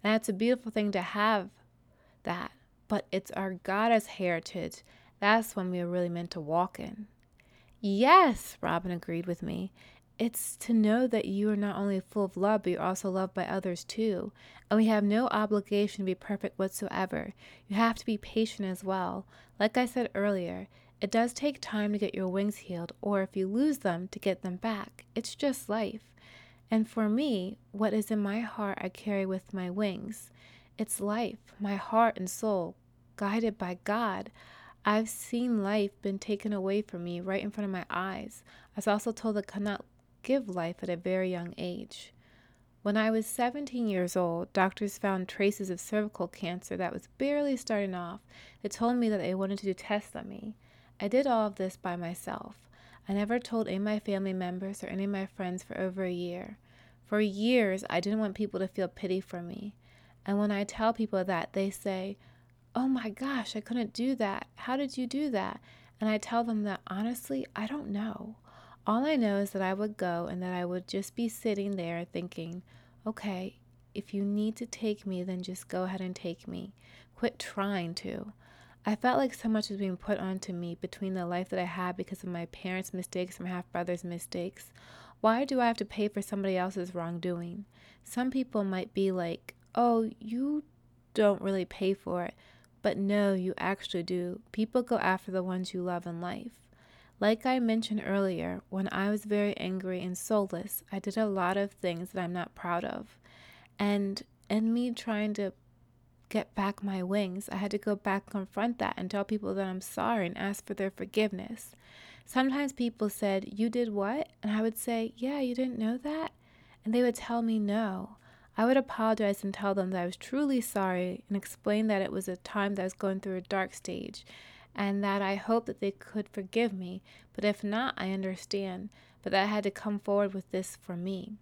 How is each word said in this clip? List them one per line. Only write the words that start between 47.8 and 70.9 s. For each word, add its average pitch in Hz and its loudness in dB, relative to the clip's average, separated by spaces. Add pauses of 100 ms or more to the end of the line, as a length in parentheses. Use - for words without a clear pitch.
off. 175 -8 (420)
They 202 -4
told 233 2
me 240 4
that 208 2
they 180 0
wanted 196 0
to 202 -4
do 190 0
tests - -4
on - -8
me. 208 -10 (440)
I 202 -2
did 254 4
all 226 4
of 202 -4
this 190 -4
by 180 -4
myself. - -8 (400)
I 196 -2
never 208 2
told 226 -2
any 185 0
of 196 0
my 208 0
family 196 0
members 185 -4
or - -8
any 196 -2
of 202 0
my 190 -2
friends 185 -4
for - -8
over 190 -2
a 180 0
year. 175 -6 (460)
For 208 2
years, 208 4
I 175 2
didn't 202 0
want 202 0
people 196 -2
to 190 2
feel 185 -2
pity 185 -2
for 180 -10
me. 202 -10 (500)
And 202 2
when 208 4
I 202 2
tell 226 2
people 202 0
that, 180 0
they 196 2
say, 196 -4 (580)
"Oh 254 2
my 240 2
gosh, 262 -4
I 214 -2
couldn't 233 -2
do 254 0
that. 214 -2
How - -4
did 269 -2
you 254 -2
do 277 0
that?" 190 -2 (400)
And - 2
I 214 4
tell 233 0
them 220 0
that, 202 -2
honestly, 240 -4 (100)
I 220 -4
don't 285 -6
know. 214 -6 (500)
All 226 4
I 311 4
know 208 4
is 202 0
that 196 -4
I 190 2
would 214 -2
go 175 0
and 180 -4
that 180 -2
I 180 -2
would 180 -4
just - -4